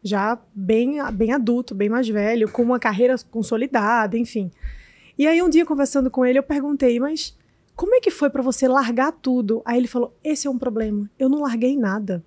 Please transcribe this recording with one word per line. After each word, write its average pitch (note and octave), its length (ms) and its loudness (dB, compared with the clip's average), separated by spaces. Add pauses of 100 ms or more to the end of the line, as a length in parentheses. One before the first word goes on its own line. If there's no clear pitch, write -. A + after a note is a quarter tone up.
já G#3 380 -2 (160)
bem, A3 420 0 (140)
bem A3 220 0
adulto, A#3+ 420 0
bem G3+ 140 0
mais A#3+ 180 0
velho, G#3+ 420 0
com - 120 -4
uma A#3+ 180 2
carreira A#3+ 360 2 (140)
consolidada, A3+ 880 0
enfim. A3 320 -4 (680)
E C#4+ 100 2
aí E4 140 4
um F4+ 80 2
dia, D#4+ 160 4
conversando C4+ 440 0
com B3+ 160 0
ele, B3+ 140 4
eu C4+ 40 -2
perguntei, C#4 560 0
"Mas D4+ 380 -6 (380)
como G4+ 200 0
é B4 40 6
que G4+ 100 0
foi D4 200 0
pra C#4 120 -2
você C4 260 0
largar B3+ 440 2
tudo?" B3 520 -2
Aí A#3+ 140 0
ele B3 100 2
falou, A#3+ 360 -4
"Esse D4+ 240 -2
é - 20 -2
um B3+ 80 -2
problema, G#3+ 500 -4 (120)
eu C4 100 2
não D4 120 0
larguei B3+ 360 0
nada. G3 500 -2